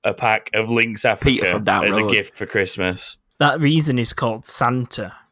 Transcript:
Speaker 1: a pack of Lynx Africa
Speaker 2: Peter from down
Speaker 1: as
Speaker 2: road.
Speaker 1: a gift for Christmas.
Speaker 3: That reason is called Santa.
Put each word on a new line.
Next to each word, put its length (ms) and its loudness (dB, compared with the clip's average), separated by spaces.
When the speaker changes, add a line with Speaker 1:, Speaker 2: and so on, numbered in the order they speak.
Speaker 1:
a 100 -2
pack 400 0
of 160 -2
Lynx 340 0
Africa 280 2
Speaker 2:
Peter 160 0
from 160 0
down 240 2
Speaker 1:
as 100 2
Speaker 2:
road. 140 0
Speaker 1:
a 20 4
gift 220 0
for 100 -6
Christmas. 720 -4
Speaker 3:
That 200 2
reason 380 2
is 160 0
called 320 -4
Santa. 720 -2